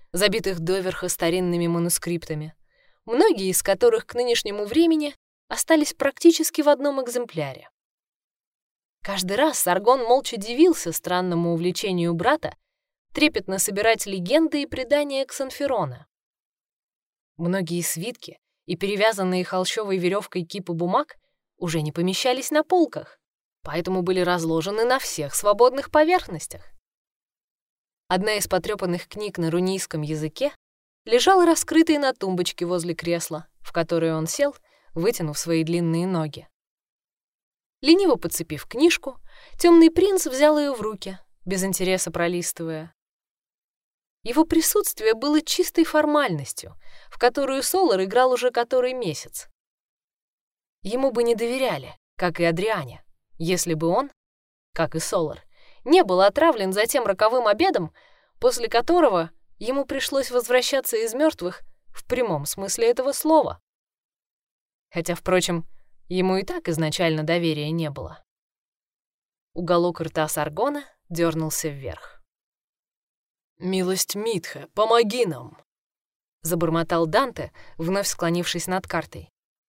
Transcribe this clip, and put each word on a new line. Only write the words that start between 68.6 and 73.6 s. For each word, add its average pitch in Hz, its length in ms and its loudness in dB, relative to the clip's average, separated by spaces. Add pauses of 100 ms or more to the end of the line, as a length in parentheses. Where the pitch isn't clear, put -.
Уголок 175 460 0
рта 160 280 -2
Саргона 202 560 -4 (240)
дёрнулся 160 600 -2
вверх. 135 540 -14 (1400)
"Милость 185 560 -2